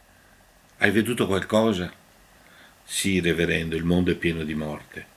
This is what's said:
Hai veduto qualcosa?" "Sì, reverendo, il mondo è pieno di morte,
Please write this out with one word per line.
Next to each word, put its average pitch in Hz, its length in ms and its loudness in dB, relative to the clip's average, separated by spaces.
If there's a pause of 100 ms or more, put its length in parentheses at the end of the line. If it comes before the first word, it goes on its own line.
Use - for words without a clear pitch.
(760)
Hai 104 140 2
veduto 113 340 0
qualcosa?" 95 680 0 (920)
"Sì, 95 380 0
reverendo, 82 540 0
il 82 100 -2
mondo 87 260 4
è 82 40 0
pieno 82 280 -2
di 78 100 -6
morte, 76 520 -10 (120)